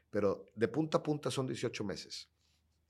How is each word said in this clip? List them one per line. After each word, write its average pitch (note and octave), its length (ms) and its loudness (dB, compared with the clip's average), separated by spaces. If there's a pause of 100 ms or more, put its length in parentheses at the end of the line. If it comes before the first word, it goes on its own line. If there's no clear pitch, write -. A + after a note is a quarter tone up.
Pero G2+ 360 2 (100)
de A2 100 4
punta D#3 320 2
a D#3 40 -8
punta D3 280 -2
son C3 160 0
dieciocho B2+ 380 -4
meses, - 440 -8 (600)